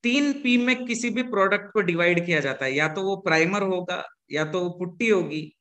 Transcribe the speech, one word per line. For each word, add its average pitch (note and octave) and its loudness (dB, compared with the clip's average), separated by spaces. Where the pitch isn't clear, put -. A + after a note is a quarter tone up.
तीन C#4 2
P B3 2
में B3 0
किसी A#3 -2
भी A#3+ -2
product G3+ 0
को G#3+ 2
divide F3 2
किया D#3+ 2
जाता C3+ -4
है, C3 0
या D3+ 2
तो F#3 -4
वो F#3+ -2
primer F#3 2
होगा, F3+ -4
या D3+ -2
तो E3+ -2
वो F3+ -2
पुट्टी F3+ -4
होगी D#3 0